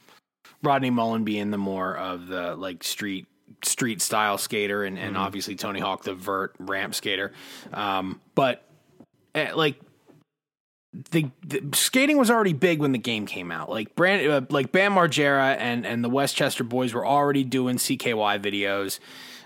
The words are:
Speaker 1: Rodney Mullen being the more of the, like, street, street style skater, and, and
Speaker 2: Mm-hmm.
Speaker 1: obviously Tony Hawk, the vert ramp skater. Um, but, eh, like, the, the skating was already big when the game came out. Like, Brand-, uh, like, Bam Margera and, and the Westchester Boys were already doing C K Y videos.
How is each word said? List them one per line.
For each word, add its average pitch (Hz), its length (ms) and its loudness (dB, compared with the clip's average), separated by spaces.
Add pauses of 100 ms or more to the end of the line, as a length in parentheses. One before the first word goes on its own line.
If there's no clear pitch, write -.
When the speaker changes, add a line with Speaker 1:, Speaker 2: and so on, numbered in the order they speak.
(600)
Speaker 1:
Rodney 135 300 2
Mullen 113 320 2
being 104 280 -2
the 104 60 -2
more 95 400 -2
of 90 300 -8
the, 87 280 -6
like, 90 280 -10
street, 95 420 -6 (380)
street 113 380 -2
style 107 360 0
skater, 104 460 -2
and, 95 160 -6
and 95 160 -6
Speaker 2:
Mm-hmm. 95 80 0
Speaker 1:
obviously 98 320 -6
Tony 98 240 -6
Hawk, 95 240 -4
the 98 100 -6
vert 95 460 -4
ramp 98 360 -4
skater. 98 380 -4 (400)
Um, 95 480 -4 (140)
but, 131 280 2 (720)
eh, 135 220 -2
like, 151 240 2 (1300)
the, 160 160 2 (180)
the 139 320 -6
skating 285 440 4
was 226 100 6
already 214 240 4
big 165 260 4
when 143 120 2
the 123 80 0
game 107 260 -2
came 90 260 -8
out. 82 160 -6
Like, 107 280 -6
Brand-, 180 340 4
uh, 143 120 4 (100)
like, 139 200 2
Bam 196 220 4
Margera 143 640 4
and, 120 300 -2
and 117 160 -2
the 120 60 0
Westchester 135 540 0
Boys 123 300 0
were 117 120 -2
already 143 380 4
doing 123 360 0
C 135 180 0
K 123 160 0
Y 104 240 2
videos. 98 640 -2 (460)